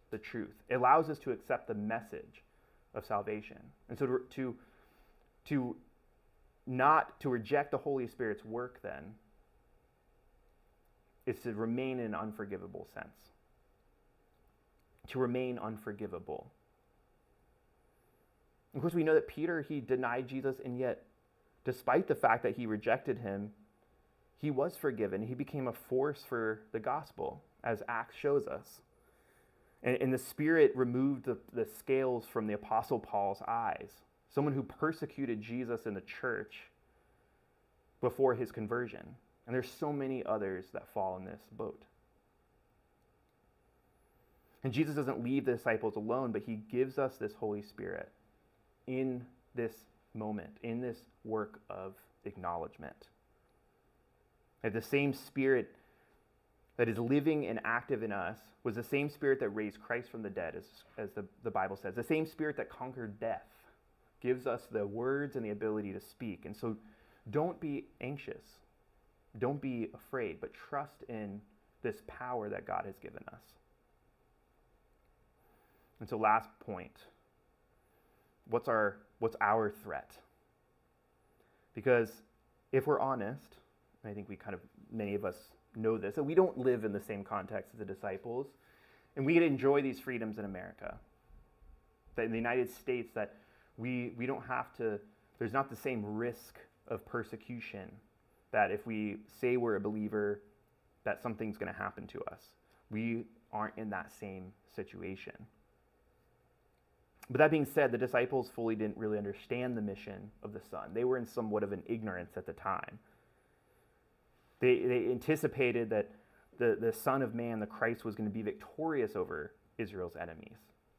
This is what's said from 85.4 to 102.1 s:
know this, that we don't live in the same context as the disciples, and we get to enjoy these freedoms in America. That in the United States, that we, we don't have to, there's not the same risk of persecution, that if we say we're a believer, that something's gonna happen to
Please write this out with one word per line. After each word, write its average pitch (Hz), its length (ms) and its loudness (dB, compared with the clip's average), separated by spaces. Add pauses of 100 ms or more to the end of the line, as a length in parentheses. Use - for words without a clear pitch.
know 110 220 2
this, 98 200 -4
that 151 80 0
we 151 100 0
don't 180 240 6
live 123 260 4
in 104 80 0
the 101 80 -2
same 101 240 -6
context 98 480 -4
as 113 60 -18
the 104 80 -8
disciples, 107 600 -6 (680)
and 139 80 0
we 147 80 4
get 170 80 6
to 170 60 6
enjoy 139 340 6
these 135 180 -2
freedoms 113 400 -4
in 107 60 -6
America. 92 500 -8 (1200)
That 113 100 2
in 113 60 0
the 113 40 0
United 120 340 2
States, 123 440 -4
that 107 220 -4 (420)
we, 123 400 -2
we 120 80 -2
don't 123 180 -2
have 123 320 -4
to, 110 240 0 (380)
there's 113 160 -2
not 139 160 2
the 117 60 -10
same 120 280 -2
risk 113 540 -4 (300)
of 117 180 -6
persecution, 113 840 -8 (600)
that 101 200 6
if 104 160 -2
we 107 300 0 (240)
say 123 160 4
we're 117 200 4
a 98 40 0
believer, 104 600 0 (640)
that - 180 -2
something's 107 340 -4
gonna 92 160 -4
happen 98 360 -6
to - 120 -8 (100)